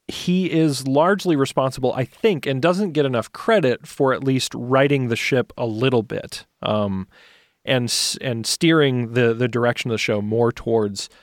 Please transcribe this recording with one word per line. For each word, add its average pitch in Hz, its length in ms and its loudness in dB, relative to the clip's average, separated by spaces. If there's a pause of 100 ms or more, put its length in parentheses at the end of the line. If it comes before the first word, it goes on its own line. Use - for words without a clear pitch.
he 180 420 -2
is 143 380 2
largely 170 480 2
responsible, 131 580 0
I 127 100 -2
think, 190 400 -2
and 135 160 -2
doesn't 180 320 2
get 143 140 2
enough 123 260 -2
credit 165 540 0
for 131 260 0
at 127 120 -4
least 135 320 0
righting 131 520 2
the 117 80 0
ship - 400 -2
a 123 100 -4
little 117 360 0
bit, - 440 -10 (160)
um, 101 440 -2 (580)
and 127 200 0
s-, - 360 -4
and 113 240 -6
steering 139 680 2
the, 117 220 4
the 120 120 0
direction 120 440 0
of 113 40 -2
the 107 40 -2
show 107 220 -2
more 113 300 0
towards 110 580 -2 (140)